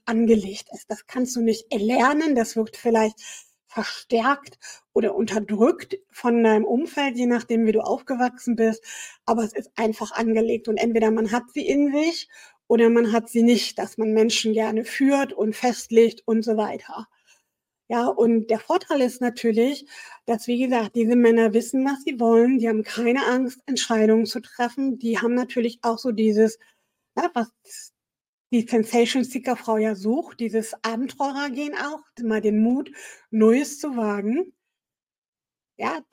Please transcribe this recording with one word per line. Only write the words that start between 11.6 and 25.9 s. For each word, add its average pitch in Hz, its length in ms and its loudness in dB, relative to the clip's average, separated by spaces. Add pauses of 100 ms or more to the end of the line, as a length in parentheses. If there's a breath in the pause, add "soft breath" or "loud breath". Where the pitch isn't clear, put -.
in 285 260 2
sich 320 360 -2 (380 loud breath)
oder 233 240 6
man 233 220 4
hat 233 160 0
sie 233 140 2
nicht, 233 360 2
dass 202 180 -8
man 220 160 -2
Menschen 220 400 2
gerne 220 320 -2
führt 277 480 0
und 214 220 -2
festlegt 226 720 0
und 220 180 0
so 220 120 -2
weiter. 214 500 -6 (840 soft breath)
Ja, 240 180 -2
und 226 420 2
der 220 120 0
Vorteil 320 420 0
ist 247 180 -2
natürlich, 240 640 0 (380 loud breath)
dass, 226 220 -4
wie 240 120 -2
gesagt, 247 380 -2
diese 233 200 2
Männer 226 360 6
wissen, 240 320 0
was 269 180 -2
sie 277 160 -8
wollen. 233 400 4
Die 226 80 -2
haben 220 160 0
keine 240 440 -2
Angst, 254 400 -2
Entscheidungen 220 580 2
zu 220 160 -6
treffen. 247 580 -4
Die 226 200 -2
haben 233 160 0
natürlich 247 480 -2
auch 226 160 -2